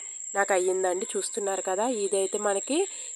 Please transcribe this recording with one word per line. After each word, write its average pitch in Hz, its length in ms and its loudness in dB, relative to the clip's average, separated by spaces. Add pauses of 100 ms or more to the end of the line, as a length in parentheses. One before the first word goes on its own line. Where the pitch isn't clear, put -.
(360)
నాకు 202 180 4
అయ్యిందండి. 185 540 2 (100)
చూస్తున్నారు 196 440 -2
కదా, 190 260 0
ఇదైతే 202 500 0
మనకి 208 500 0 (280)